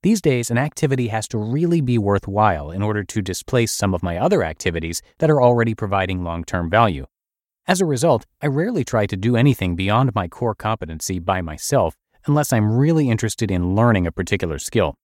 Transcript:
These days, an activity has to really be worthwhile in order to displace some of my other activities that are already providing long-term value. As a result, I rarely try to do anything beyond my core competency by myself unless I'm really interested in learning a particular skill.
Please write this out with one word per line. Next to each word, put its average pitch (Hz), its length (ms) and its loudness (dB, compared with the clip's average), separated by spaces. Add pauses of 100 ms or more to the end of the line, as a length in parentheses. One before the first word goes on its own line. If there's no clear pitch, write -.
These 208 180 2
days, 123 280 0
an 117 80 0
activity 135 520 -2
has 110 180 -6
to 113 100 -6
really 151 440 0
be 123 160 2
worthwhile 98 760 0
in 95 100 -6
order 104 220 -2
to 107 180 -4
displace 104 500 -2
some 98 220 -2
of 85 80 -2
my 85 160 -4
other 147 260 2
activities 82 580 -4 (180)
that 160 100 2
are 147 120 4
already 117 340 4
providing 95 480 -2
long-term 85 460 -4
value. 90 360 2 (640)
As 185 140 0
a 185 40 2
result, 139 400 2 (160)
I 143 60 -2
rarely 160 360 -2
try 107 220 0
to 101 100 -4
do 117 200 0
anything 113 400 2
beyond 107 400 2
my 92 120 -2
core 110 280 -4
competency 92 640 -6
by 92 220 -2
myself 85 540 -2 (300)
unless 147 260 0
I'm 107 200 2
really 143 380 2
interested 110 420 -2
in 90 240 0
learning 107 320 4
a 82 40 -2
particular 87 460 -4
skill. 82 460 -2